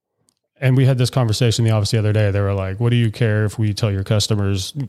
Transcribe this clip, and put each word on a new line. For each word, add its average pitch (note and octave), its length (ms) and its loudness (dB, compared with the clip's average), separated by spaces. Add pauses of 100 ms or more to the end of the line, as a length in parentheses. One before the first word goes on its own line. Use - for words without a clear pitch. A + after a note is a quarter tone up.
(600)
And C3 160 2
we C3 100 4
had B2+ 120 2
this B2 100 2
conversation A#2 560 0
in A2+ 60 2
the A2 60 2
office G#2 160 -2
the A2+ 80 2
other G#2 120 0
day. G#2 200 2
They G2+ 80 0
were G2 120 0
like, F#2+ 280 -4
"What A#2 100 0
do A#2+ 60 2
you A#2 160 2
care G#2+ 320 0
if G#2 160 -4
we G#2+ 120 0
tell G#2 200 -2
your F#2+ 100 -2
customers G2+ 720 -2 (140)